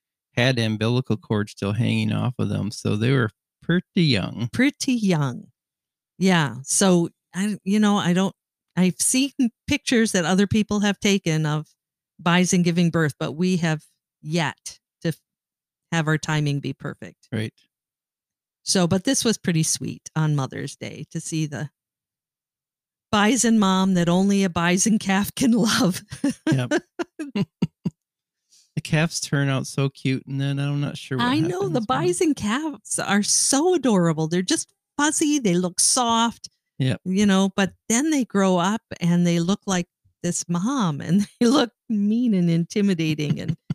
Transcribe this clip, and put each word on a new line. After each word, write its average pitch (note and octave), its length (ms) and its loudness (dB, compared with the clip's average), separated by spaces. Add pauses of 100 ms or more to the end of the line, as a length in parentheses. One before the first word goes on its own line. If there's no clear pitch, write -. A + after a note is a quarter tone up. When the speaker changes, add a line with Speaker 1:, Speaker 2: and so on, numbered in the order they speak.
(360)
Speaker 1:
had B2 220 2
umbilical A2 580 0
cord G#2 340 -4
still G2 220 -4
hanging A2 400 0
off G#2+ 260 -2
of G#2+ 120 -2
them. G2+ 200 -4
So G#2+ 260 -4
they A2+ 140 0
were B2 200 0 (320)
pretty E3+ 420 0
young. A#2 480 0
Speaker 2:
Pretty C4+ 420 -2
young. E3+ 520 -2 (720)
Yeah. E3 440 2
So, F3 460 2 (260)
I, G3 300 -4
you G#3 160 0
know, G#3 160 4
I F3 160 0
don't, F#3+ 220 0 (420)
I've F3+ 240 2
seen C4 320 0 (340)
pictures A#3 460 0
that F#3 120 0
other F#3+ 220 2
people G#3 340 0
have G3+ 200 0
taken E3+ 460 0
of D3+ 200 -2 (520)
bison F3+ 440 4
giving E3+ 280 2
birth, D#3 280 0
but D3+ 140 -4
we F#3 240 0
have D#3+ 260 0 (380)
yet D3+ 580 -6 (220)
to - 80 -4
f-, D#3+ 120 -6 (680)
have E3 160 -2
our D#3 120 2
timing D3 420 -2
be C3+ 140 -8
perfect. - 580 -16
Speaker 1:
Right. A2 220 -6 (1080)
Speaker 2:
So, F3+ 240 0
but F#3 180 0
this C4+ 200 0
was A3+ 140 0
pretty E3 240 0
sweet - 520 -6
on D#3 220 0
Mother's C3+ 400 -6
Day - 340 -14
to - 100 -8
see D#3 260 -6
the C#3+ 240 -8 (1400)
bison A3 480 2
mom F#3+ 360 2
that F3 160 2
only G3 340 2
a F#3+ 60 0
bison F3+ 480 0
calf G3 360 -2
can B3 180 2
<laughs> - 0 -
love. G#3+ 500 0 (500)
Speaker 1:
Yep. B2+ 200 0 (600)
<laughs> G3+ 120 0 (1300)
The D#3 60 -6
calves D#3+ 380 0
turn C#3 280 0
out C3+ 180 -2
so C#3 220 -2
cute, - 380 -4
and C#3 140 -6
then C#3 200 -2
I'm C#3+ 200 -2
not C#3+ 160 -4
sure - 220 -8
what A#3+ 80 0
Speaker 2:
I C#4 140 0
know, D#4+ 80 0 (200)
the D4 120 -2
Speaker 1:
happens, G#3+ 60 -8
but - 20 -
Speaker 2:
bison E4+ 460 0
calves C#4 680 -6
are G3+ 220 0
so D#4 520 2
adorable. E3+ 540 2
They're F3+ 140 0
just C#4+ 300 -4 (240)
fuzzy. D4 440 0
They G3 140 2
look F3+ 260 -2
soft. A#3 680 0 (300)
Speaker 1:
Yep. C3 260 0
Speaker 2:
You F#3+ 220 2
know, F#3+ 300 4
but G3 160 0 (160)
then C4 220 2
they C#4 140 2
grow F#3+ 340 2
up G3 220 0 (200)
and F3 260 2
they E3+ 140 2
look F#3 260 0
like F3+ 200 -2 (360)
this - 260 -6
mom, F3 520 -2
and G3+ 340 0
<laughs> - 60 -6
they A#3+ 60 4
look B3 260 2 (160)
mean A3 440 0
and F3 160 2
intimidating, E3 920 0
and - 160 -6 (180)